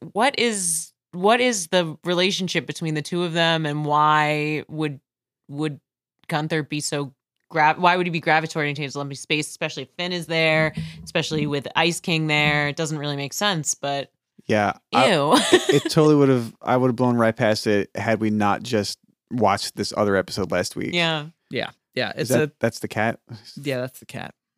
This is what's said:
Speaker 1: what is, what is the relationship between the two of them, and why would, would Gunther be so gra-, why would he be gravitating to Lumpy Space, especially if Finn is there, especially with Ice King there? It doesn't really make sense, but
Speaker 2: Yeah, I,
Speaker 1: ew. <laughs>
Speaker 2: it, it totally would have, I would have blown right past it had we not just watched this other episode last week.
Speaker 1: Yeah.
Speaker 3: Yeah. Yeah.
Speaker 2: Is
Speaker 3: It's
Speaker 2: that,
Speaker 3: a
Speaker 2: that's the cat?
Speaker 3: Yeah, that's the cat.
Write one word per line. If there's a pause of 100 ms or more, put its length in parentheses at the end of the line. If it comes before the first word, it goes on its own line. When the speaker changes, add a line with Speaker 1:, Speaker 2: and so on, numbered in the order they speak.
(140)
Speaker 1:
what
is, (200)
what
is
the
relationship
between
the
two
of
them,
and
why
would, (500)
would (480)
Gunther
be
so (360)
gra-,
why
would
he
be
gravitating
to
Lumpy
Space,
especially
if
Finn
is
there, (300)
especially
with
Ice
King
there?
It
doesn't
really
make
sense,
but (360)
Speaker 2:
Yeah, (200)
I,
Speaker 1:
ew.
<laughs>
Speaker 2:
it,
it
totally
would
have,
I
would
have
blown
right
past
it
had
we
not
just (320)
watched
this
other
episode
last
week.
Speaker 1:
Yeah. (220)
Speaker 3:
Yeah. (260)
Yeah.
Speaker 2:
Is
Speaker 3:
It's
Speaker 2:
that,
Speaker 3:
a
Speaker 2:
that's
the
cat? (360)
Speaker 3:
Yeah,
that's
the
cat. (240)